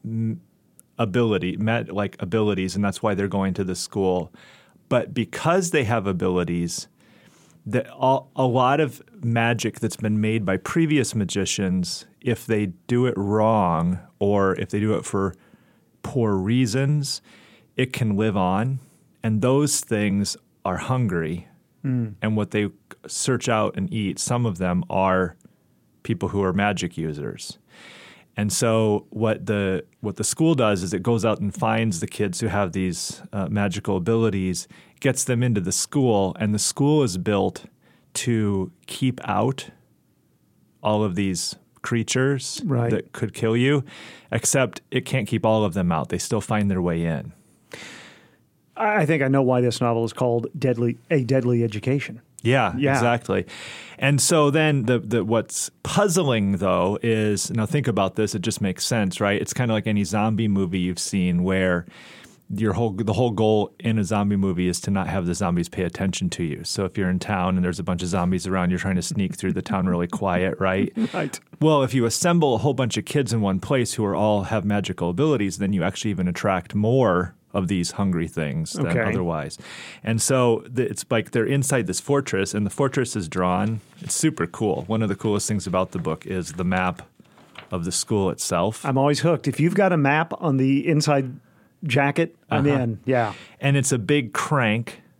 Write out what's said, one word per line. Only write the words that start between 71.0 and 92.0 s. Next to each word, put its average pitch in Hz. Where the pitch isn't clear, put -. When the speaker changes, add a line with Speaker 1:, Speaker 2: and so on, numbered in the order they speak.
Speaker 2:
<laughs> -
Right. 156
Speaker 1:
Well, 151
if 123
you 117
assemble 156
a 107
whole 139
bunch 120
of 107
kids 131
in 110
one 95
place 127
who 107
are 98
all 104
have 104
magical 95
abilities, 101
then 98
you 90
actually 101
even 90
attract 92
more 104
of 95
these 90
hungry 87
things 78
than 156
Speaker 2:
Okay. 85
Speaker 1:
otherwise. 82
And 110
so 123
the, 123
it's -
like 110
they're 113
inside 131
this 95
fortress, -
and 104
the 98
fortress 135
is 92
drawn. 92
It's -
super 151
cool. 95
One 110
of 107
the 98
coolest 104
things 104
about 92
the 95
book 80
is 90
the 87
map 92
of 90
the 90
school 98
itself. 92
Speaker 2:
I'm 135
always 143
hooked. 156
If 139
you've 175
got 190
a 170
map 147
on 135
the 135
inside 147
jacket, 143